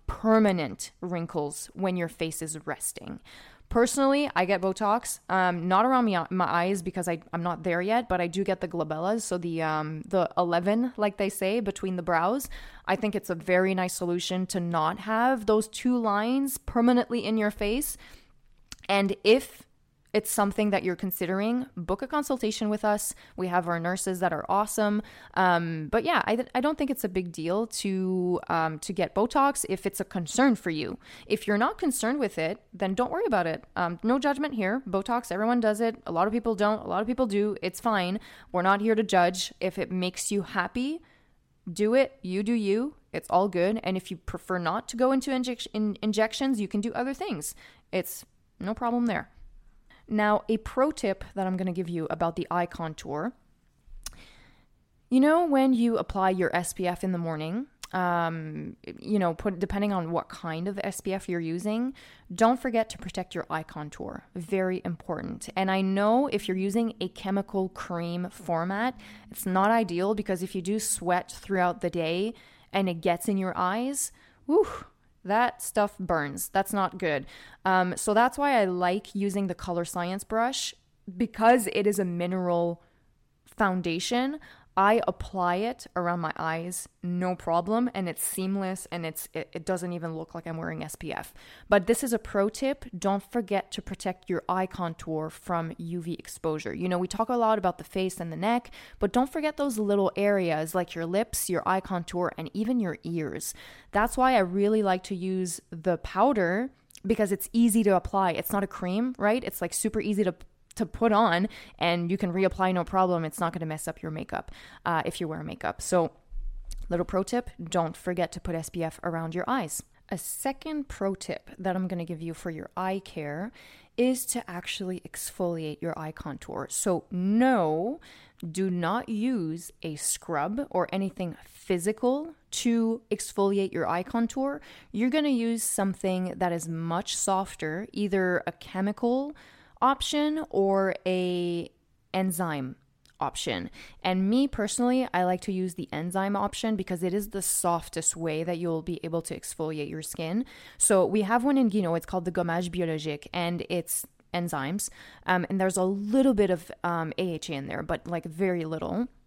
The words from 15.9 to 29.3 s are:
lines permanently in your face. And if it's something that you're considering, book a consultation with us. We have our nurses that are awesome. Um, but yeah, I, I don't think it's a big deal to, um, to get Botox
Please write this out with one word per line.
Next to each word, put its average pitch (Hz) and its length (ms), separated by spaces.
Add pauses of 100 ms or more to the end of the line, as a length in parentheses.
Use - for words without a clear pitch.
lines 233 580 (180)
permanently 240 540
in 220 80
your 208 140
face. 214 480 (880)
And 196 200 (140)
if 226 240 (680)
it's 208 160
something 208 400
that 196 140
you're 180 120
considering, 196 720 (100)
book 180 240
a 262 60
consultation 247 640
with 208 120
us. 214 320 (220)
We 185 120
have 175 200
our 170 100
nurses 180 420
that 175 120
are - 160
awesome. 208 540 (320)
Um, 170 580
but 226 100
yeah, 302 240
I, 233 280
I 254 80
don't 302 160
think 285 120
it's - 140
a 190 60
big 180 200
deal 175 360 (160)
to, 185 680
um, 160 380
to 190 80
get 175 200
Botox 277 540